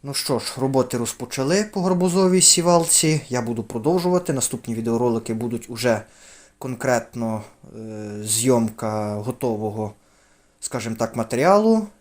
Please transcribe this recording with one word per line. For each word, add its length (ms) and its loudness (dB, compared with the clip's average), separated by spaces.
Ну 100 -12
що 260 -2
ж, 180 -8
роботи 400 0
розпочали 640 -2
по 180 -4
гарбузовій 600 2
сівалці. 880 4
Я 120 0
буду 220 -4
продовжувати. 680 0
Наступні 420 -4
відеоролики 580 0
будуть 360 -6
уже 320 0
конкретно, 880 -4
е, 480 -12
зйомка 920 0
готового, 760 -4
скажімо 360 -6
так, 200 -4
матеріалу. 720 2